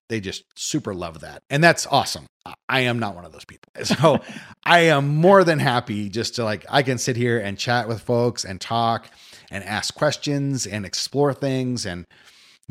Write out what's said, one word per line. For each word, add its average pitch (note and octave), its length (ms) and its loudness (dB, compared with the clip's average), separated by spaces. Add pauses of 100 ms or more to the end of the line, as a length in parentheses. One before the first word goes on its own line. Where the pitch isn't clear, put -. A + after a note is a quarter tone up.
They A2+ 120 -4
just F#2+ 240 -8 (120)
super A2+ 380 -6
love E2 260 -10
that. - 300 -16
And C#3+ 140 2
that's E3+ 220 4
awesome. G2 400 0 (180)
I, - 100 -16 (140)
I C3 120 0
am A#2+ 180 0
not G#2 160 -6
one E2+ 100 -16
of D#2+ 80 -20
those - 120 -20
people. - 300 -20
<laughs> - 100 -10
So C#3+ 360 4 (440)
I E3+ 160 6
am C#3+ 360 4
more F#3 280 8
than D#3+ 140 4
happy A#2+ 520 0
just G#2+ 260 -4
to, A#2+ 80 -2
like, G#2+ 260 -4
I C#3 120 4
can B2 160 -2
sit B2+ 180 -2
here A#2+ 220 2
and G2 200 -4
chat A#2+ 300 0
with A#2 140 -6
folks A#2+ 420 0
and F#2 160 -10
talk A2+ 500 -2 (400)
and F#2+ 140 -10
ask G2 300 -6
questions C#3 720 -2
and G2+ 200 -6
explore C#3 460 -2
things. B2+ 540 -4
And F2 180 -8 (680)